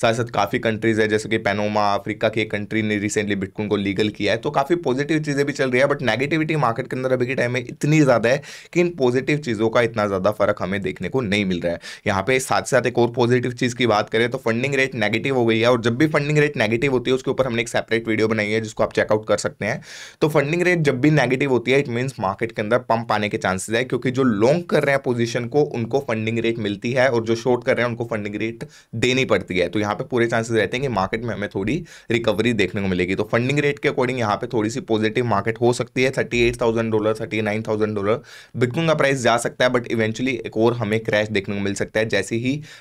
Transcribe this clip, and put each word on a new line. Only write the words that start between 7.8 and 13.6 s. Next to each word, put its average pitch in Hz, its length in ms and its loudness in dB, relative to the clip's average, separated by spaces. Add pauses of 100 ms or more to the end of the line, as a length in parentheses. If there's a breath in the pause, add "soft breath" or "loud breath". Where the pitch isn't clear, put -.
ज़्यादा 117 280 4
है 147 120 2 (320 loud breath)
कि 170 60 2
इन 175 100 2
पॉजिटिव 131 480 0
चीज़ों 113 320 0
का 120 120 2
इतना 113 260 0
ज़्यादा 98 240 2
फर्क 104 300 0
हमें 98 200 -4
देखने 92 280 -6
को 131 120 -2
नहीं 104 240 0
मिल 90 160 -2
रहा 87 120 -2
है। 85 60 -8 (280 loud breath)
यहाँ 98 200 0
पे 131 120 2
साथ 104 220 0
साथ 123 240 0
एक 123 140 0
और 120 120 4
पॉजिटिव 123 400 2
चीज़ 120 240 -4